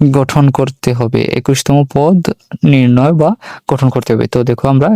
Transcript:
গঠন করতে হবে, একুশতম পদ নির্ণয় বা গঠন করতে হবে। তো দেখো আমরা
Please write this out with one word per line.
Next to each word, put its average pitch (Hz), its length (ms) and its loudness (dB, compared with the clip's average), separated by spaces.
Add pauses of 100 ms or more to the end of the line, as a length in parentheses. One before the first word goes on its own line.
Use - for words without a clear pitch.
গঠন 139 500 2
করতে 135 420 -2
হবে, 120 280 -2 (120)
একুশতম 139 440 -2 (160)
পদ 156 260 2 (440)
নির্ণয় 131 520 2
বা 151 160 2 (380)
গঠন 131 220 0
করতে 123 220 -4
হবে। 113 160 0
তো - 160 -2
দেখো 120 240 -4
আমরা 135 280 2